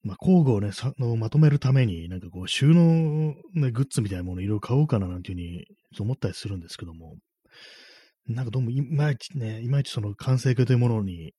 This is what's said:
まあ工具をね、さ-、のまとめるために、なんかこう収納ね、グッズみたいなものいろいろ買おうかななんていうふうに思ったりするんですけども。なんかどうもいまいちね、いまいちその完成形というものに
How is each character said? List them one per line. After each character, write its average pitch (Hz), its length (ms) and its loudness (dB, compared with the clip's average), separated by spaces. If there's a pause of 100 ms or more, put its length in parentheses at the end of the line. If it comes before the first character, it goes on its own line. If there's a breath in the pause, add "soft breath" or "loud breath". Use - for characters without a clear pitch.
ま 98 120 -6
あ - 20 -14
工 180 260 4
具 131 100 4
を 101 80 2
ね、 101 120 -4
さ-、 127 260 -6
の 117 180 -2
ま 110 140 -4
と 147 80 2
め 156 100 8
る 143 100 4
た 131 140 2
め 127 140 6
に、 82 220 -4
な 92 80 -8
ん 90 40 -8
か - 80 -16
こ 90 140 -12
う 90 60 -8
収 - 180 0
納 160 680 4 (200)
ね、 139 160 0
グ 117 120 -2
ッ 131 60 0
ズ - 140 -2
み 101 60 -2
た 95 80 -4
い - 20 -6
な 87 60 -6
も 90 100 -6
の 90 60 -6
い 95 60 -4
ろ 107 100 -2
い - 0 -
ろ 104 40 -4
買 127 160 -2
お 147 60 4
う 151 40 4
か 117 120 0
な 95 80 0
な 90 120 -6
ん 90 40 -10
て 95 100 -10
い - 20 -6
う - 20 -6
ふ - 20 -8
う - 20 -8
に 85 260 -10 (340)
思 113 140 -2
っ - 20 -6
た - 120 -4
り - 60 -6
す - 140 -12
る 98 80 -6
ん 87 40 -10
で 85 80 -18
す - 80 -16
け - 80 -14
ど 82 80 -14
も。 80 220 -20 (1120 loud breath)
な 123 160 -4
ん - 20 -4
か 113 60 -6
ど 127 80 -4
う 131 40 0
も 117 80 -2
い 139 120 -2
ま 147 280 0
い 131 60 -2
ち - 220 -12
ね、 110 240 -6
い 120 60 -6
ま 139 120 2
い - 40 -2
ち - 60 -8
そ 117 100 -4
の 104 140 -4
完 127 240 0
成 127 160 2
形 123 120 2
と 131 60 2
い - 20 6
う 120 40 4
も 120 100 4
の 110 140 2
に 87 360 -6